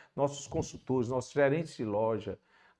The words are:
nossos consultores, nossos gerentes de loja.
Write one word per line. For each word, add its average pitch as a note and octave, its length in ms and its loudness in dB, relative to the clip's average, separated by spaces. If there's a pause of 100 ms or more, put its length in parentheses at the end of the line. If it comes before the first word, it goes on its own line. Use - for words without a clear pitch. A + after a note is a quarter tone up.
(160)
nossos C#3 320 -2
consultores, C3 640 -2
nossos B2+ 220 -2
gerentes D3 460 2
de B2+ 80 -2
loja. G#2 540 0 (400)